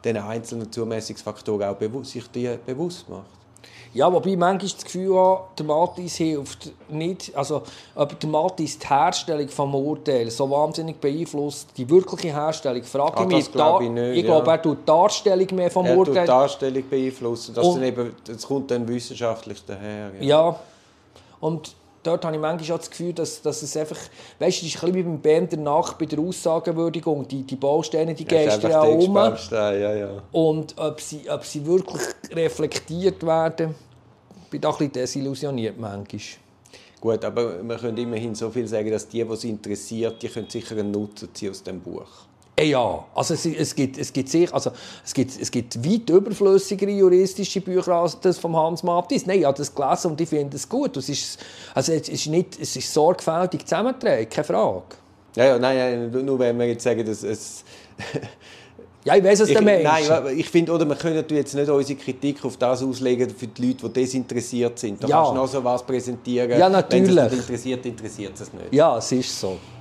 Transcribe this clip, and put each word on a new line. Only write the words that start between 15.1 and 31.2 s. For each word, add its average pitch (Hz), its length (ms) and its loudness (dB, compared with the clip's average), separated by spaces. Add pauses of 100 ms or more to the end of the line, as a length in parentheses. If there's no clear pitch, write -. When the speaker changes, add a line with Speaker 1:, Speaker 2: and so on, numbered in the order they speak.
Speaker 2:
mehr 180 180 0
vom 180 160 2
Speaker 1:
Er - 80 4
tut 185 140 6
Speaker 2:
Urteil. 175 160 4
Speaker 1:
die - 20 2
Darstellung 135 640 2
beeinflussen, 127 640 -4
dass 117 100 2
Speaker 2:
Und 175 120 4
Speaker 1:
dann 131 80 0
eben, 120 400 -4
das - 200 -12
kommt 139 280 -4
dann 120 160 -2
wissenschaftlich 117 760 -6
daher. 104 540 -10
Ja. 117 80 -6
Speaker 2:
Ja, 156 340 4 (800)
und 156 380 -6 (260)
dort 175 220 -2
habe 156 100 -4
ich 156 80 -4
manchmal 165 300 -4
auch 160 80 -4
das - 100 -16
Gefühl, 170 220 -6
dass, 165 300 -6
dass 147 200 -4
es 147 140 -8
einfach, 156 200 -6 (440)
weißt 180 200 0
du, 165 60 -10
das 147 80 -8
ist - 80 -8
ein 175 100 0
bisschen - 20 0
wie 185 100 0
beim 165 160 -4
Bern 160 280 4
der 160 120 -4
Nacht 147 380 0
bei 160 80 -2
der 147 120 -4
Aussagenwürdigung, 165 1120 -2
die, 135 160 -6
die 135 100 -8
Bausteine, 156 580 0
die 160 160 -8
Speaker 1:
Ja, 160 120 4
ist 208 200 4
Speaker 2:
geistern 165 120 2
Speaker 1:
einfach 156 180 8
Speaker 2:
ja 156 60 6
Speaker 1:
der 180 120 6
Speaker 2:
um. 196 80 2
Speaker 1:
Eckbaustein, 104 640 2
ja, 104 140 0
ja. 101 140 -4 (240)
Speaker 2:
Und 156 440 2
ob 151 240 -6
sie, 147 300 -12